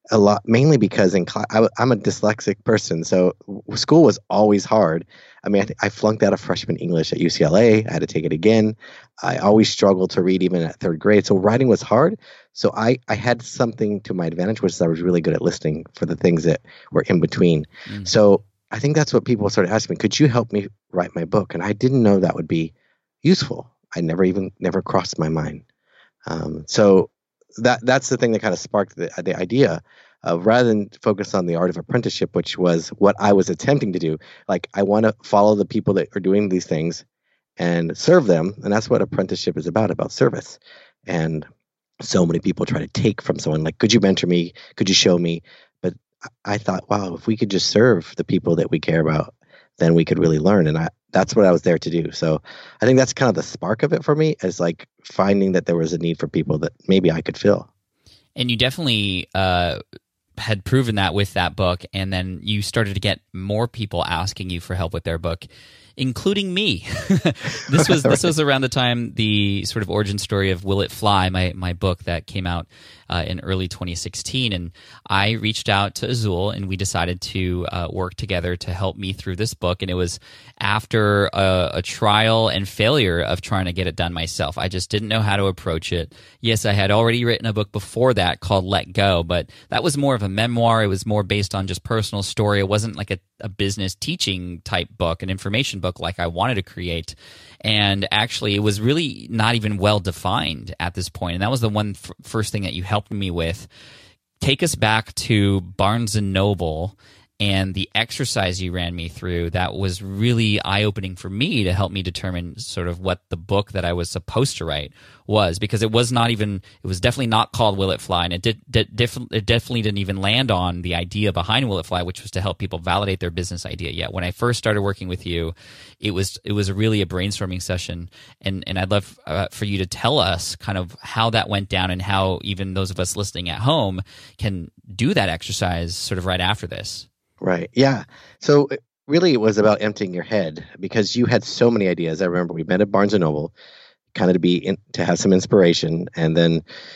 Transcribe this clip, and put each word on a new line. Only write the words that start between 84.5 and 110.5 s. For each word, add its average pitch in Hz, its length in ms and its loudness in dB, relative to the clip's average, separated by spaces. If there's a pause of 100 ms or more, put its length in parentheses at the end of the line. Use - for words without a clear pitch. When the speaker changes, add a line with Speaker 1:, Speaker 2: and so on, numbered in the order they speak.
Speaker 2:
I 92 120 -4
just 92 200 -6
didn't 107 200 -4
know 110 100 0
how 104 160 0
to 98 120 0
approach 87 440 -4
it. 85 240 -4 (240)
Yes, 113 260 0
I 104 60 2
had 98 180 2
already 117 360 2
written 117 200 0
a 110 80 -2
book 104 200 -2
before 117 400 0
that 90 260 0
called 98 240 2
Let 92 300 -2
Go, 98 300 2
but 85 260 -2 (200)
that - 140 0
was 147 140 0
more 139 180 2
of 104 80 -4
a 98 60 -2
memoir. 117 520 2
It 107 60 2
was 98 180 -2
more 107 180 0
based 101 300 -2
on 95 140 -2
just 90 160 -8
personal 107 400 -2
story. 104 360 0
It 98 100 0
wasn't, 104 260 -2
like, 101 160 -8
a, 92 80 -4 (220)
a 110 80 -10
business 98 440 -4
teaching 90 720 -6
type 90 240 -4 (100)
book, 85 240 -2
an 92 80 -6
information 101 520 -4
book 90 180 -6
like 85 180 -6
I 87 100 -4
wanted 95 280 -2
to 95 80 -4
create. 85 520 -8 (440)
And 101 520 0
actually, 107 440 -2
it 101 40 2
was 104 200 0
really 127 500 -2
not 113 260 0
even 107 220 -2
well 101 220 2
defined 90 800 -4
at 85 140 -4
this 92 160 -6
point. 87 240 -6
And 90 100 -2
that 110 80 0
was 131 100 -2
the 113 80 2
one 104 220 -2
f-, - 200 -16 (120)
first - 280 -4
thing 101 120 -4
that 76 100 -4
you 87 80 -6
helped 104 300 -4
me 98 180 -4
with. 85 380 -4 (720)
Take 135 240 0
us 170 100 0
back 110 420 0
to 98 460 2
Barnes 101 540 -2
and 101 180 -2
Noble 90 640 -2 (420)
and 95 340 0
the 98 220 -6
exercise 98 640 -2
you 90 100 -4
ran 87 240 -6
me 85 120 -8
through. 85 420 -6
That 87 240 -2
was 92 260 -4
really 104 640 0